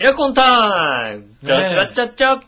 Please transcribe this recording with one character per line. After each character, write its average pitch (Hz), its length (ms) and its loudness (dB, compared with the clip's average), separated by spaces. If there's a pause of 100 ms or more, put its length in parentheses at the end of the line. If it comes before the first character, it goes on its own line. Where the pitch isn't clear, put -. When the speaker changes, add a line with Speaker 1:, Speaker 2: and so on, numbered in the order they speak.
Speaker 1:
い。 - 20 -8
Speaker 2:
エ 247 60 4
ア 269 40 4
コ 285 140 -2
ン 262 60 -4
タ 185 800 0
イ 104 60 -12
ム！ 104 40 -20
Speaker 1:
ね 104 180 -20
え。 139 60 -16
Speaker 2:
チ 139 60 0
ャ 185 160 0
チ 175 60 -2
ャ 196 180 -2
チ 247 80 -4
ャ 240 140 -6
チ 269 100 -2
ャ 269 220 0